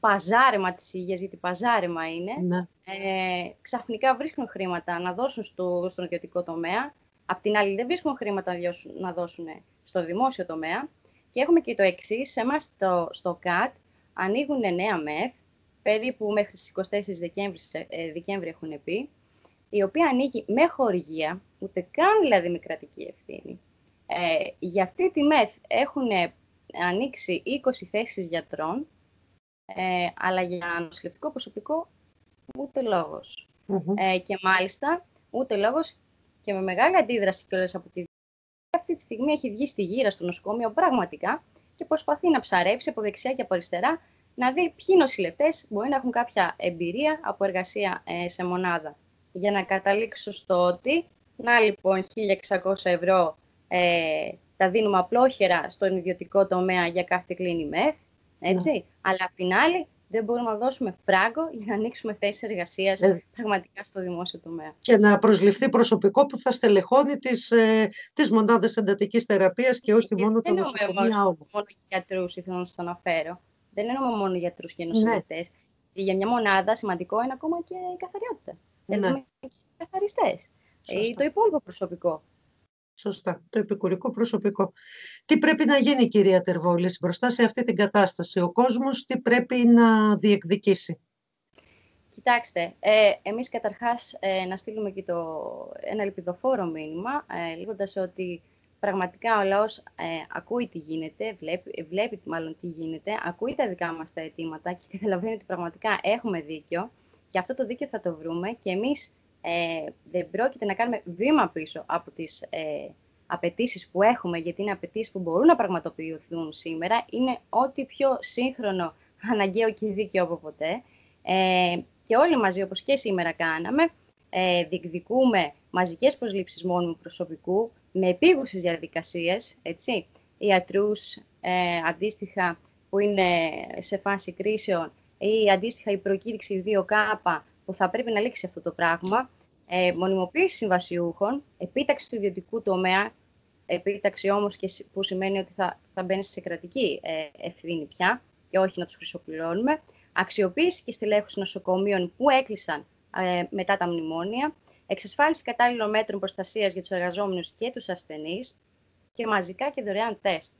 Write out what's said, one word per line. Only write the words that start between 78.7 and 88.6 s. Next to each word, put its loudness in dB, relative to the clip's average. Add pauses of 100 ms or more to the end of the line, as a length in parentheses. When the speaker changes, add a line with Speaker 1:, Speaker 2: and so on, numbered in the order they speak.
Speaker 2:
Ναι. -2
Speaker 1:
Θέλουμε 0 (160)
και -16 (280)
καθαριστές. -2 (380)
Ή -6
Speaker 2:
Σωστά. -2
Speaker 1:
το 0
υπόλοιπο 2
προσωπικό. -6 (720)
Speaker 2:
Σωστά. -8
Το -2
επικουρικό -2
προσωπικό. -2 (520)
Τι 6
πρέπει 4
να 6
γίνει, 6
κυρία 6
Τερβόλης, 2
μπροστά 0
σε 4
αυτή 0
την 0
κατάσταση; 2
Ο 2
κόσμος 2